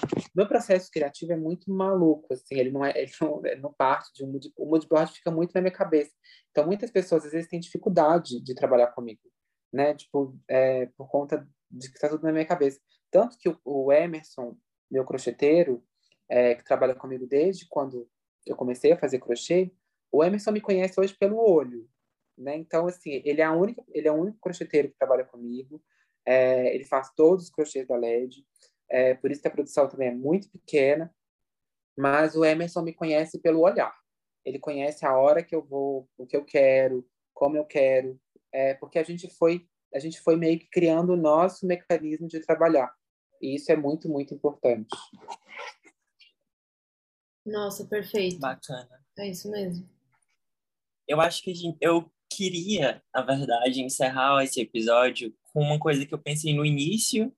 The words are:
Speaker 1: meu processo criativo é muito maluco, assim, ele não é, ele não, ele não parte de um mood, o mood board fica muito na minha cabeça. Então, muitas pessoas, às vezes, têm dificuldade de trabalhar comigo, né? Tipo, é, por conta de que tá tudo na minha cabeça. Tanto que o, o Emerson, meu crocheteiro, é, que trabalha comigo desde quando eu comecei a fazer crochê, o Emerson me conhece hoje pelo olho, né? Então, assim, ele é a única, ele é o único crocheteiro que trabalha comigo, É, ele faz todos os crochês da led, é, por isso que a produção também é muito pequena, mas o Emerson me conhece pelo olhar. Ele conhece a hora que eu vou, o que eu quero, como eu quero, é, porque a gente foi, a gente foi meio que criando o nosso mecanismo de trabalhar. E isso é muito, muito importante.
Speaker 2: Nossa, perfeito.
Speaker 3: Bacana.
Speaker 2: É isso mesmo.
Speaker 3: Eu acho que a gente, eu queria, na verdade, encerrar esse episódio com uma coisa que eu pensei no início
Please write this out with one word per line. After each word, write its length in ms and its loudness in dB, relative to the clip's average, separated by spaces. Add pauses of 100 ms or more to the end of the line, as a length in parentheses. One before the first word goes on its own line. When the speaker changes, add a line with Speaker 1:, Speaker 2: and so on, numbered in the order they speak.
(360)
Speaker 1:
meu 120 2
processo 440 0
criativo 400 -4
é 60 -2
muito 340 -6
maluco, 640 2
assim, 220 -10
ele 140 2
não 140 -4
é, 140 0
ele 140 -4 (100)
não, 240 -4
ele 160 -6
não 120 -10
parte 400 -2
de 120 -14
um 60 -10
mood, 260 -10
o 80 -8
mood 220 0
board 260 2
fica 180 -8
muito 220 -4
na 80 0
minha 100 0
cabeça. 400 -2 (400)
Então, 140 2
muitas 260 -4
pessoas, 340 0
às 60 -16
vezes, 180 -8
têm 100 -8
dificuldade 840 0
de 120 -10
trabalhar 340 2
comigo, 340 -10 (500)
né? 220 0
Tipo, 440 -6 (120)
é, 380 2 (100)
por 100 -18
conta 400 -4 (240)
de 200 -18
que 80 -20
tá 100 -2
tudo 140 -6
na 80 0
minha 140 0
cabeça. 340 -2 (300)
Tanto 280 2
que 100 -4
o, 160 -4
o 280 -2
Emerson, 680 -2 (340)
meu 140 0
crocheteiro, 760 0 (460)
é, 260 4
que 100 -18
trabalha 300 0
comigo 300 -10
desde 440 0
quando 400 -6 (360)
eu 100 -8
comecei 360 2
a 80 4
fazer 200 -2
crochê, 520 -2 (400)
o 120 4
Emerson 280 0
me 100 -2
conhece 380 -2
hoje 180 0
pelo 200 0
olho, 520 2 (480)
né? 200 -10
Então, 300 -4
assim, 380 -8
ele 160 0
é 40 4
a 80 0
única, 360 0
ele 180 -2
é 40 2
o 40 2
único 240 -4
crocheteiro 500 -2
que 80 -20
trabalha 280 0
comigo, 560 -14 (460)
É, 480 4
ele 80 -6
faz 320 -4
todos 300 6
os 40 -20
crochês 380 -6
da 80 -2
led, 500 -4 (440)
é, 260 2
por 160 -4
isso 100 -8
que 60 -2
a 40 -4
produção 360 0
também 220 -4
é 40 -4
muito 360 -2
pequena, 640 0 (840)
mas 380 2
o 100 4
Emerson 360 0
me 120 -6
conhece 460 -2
pelo 220 2
olhar. 340 2 (500)
Ele 140 -8
conhece 460 -6
a 120 2
hora 260 6
que 120 -8
eu 60 -2
vou, 560 -6
o 80 -14
que 120 -2
eu 80 -4
quero, 600 4 (260)
como 240 0
eu 80 -2
quero, 540 0 (340)
é, 220 0
porque 220 -8
a 60 0
gente 260 -12
foi, 380 0 (260)
a 60 -4
gente 220 -10
foi 160 4
meio 220 2
que 100 -20
criando 440 2
o 40 2
nosso 480 4
mecanismo 600 -4
de 120 -10
trabalhar. 540 2 (480)
E 140 -6
isso 160 -2
é 40 4
muito, 340 -4
muito 240 -6
importante. 600 -2 (2500)
Speaker 2:
Nossa, 400 -6
perfeito. 540 -4
Speaker 3:
Bacana. 640 -10 (140)
Speaker 2:
É 100 -10
isso 220 -12
mesmo. 380 -8 (1200)
Speaker 3:
Eu 140 0
acho 220 -2
que 80 -8
a 40 -8
gente, 240 -8
eu 320 2 (180)
queria, 720 -4 (120)
na 80 0
verdade, 600 0
encerrar 600 0
esse 180 -6
episódio 720 0 (200)
com 80 0
uma 180 0
coisa 260 0
que 80 -16
eu 60 -6
pensei 340 -4
no 120 0
início 720 -2